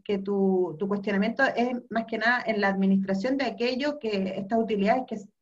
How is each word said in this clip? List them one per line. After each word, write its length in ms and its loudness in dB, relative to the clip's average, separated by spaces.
que 140 -2
tu, 600 2
tu 80 -2
cuestionamiento 560 0
es 140 0
más 160 -2
que 120 -6
nada 280 2
en 140 0
la 80 2
administración 680 2
de 100 -2
aquello 520 -2
que, 400 -2
estas 220 -2
utilidades 480 2
que, 80 -8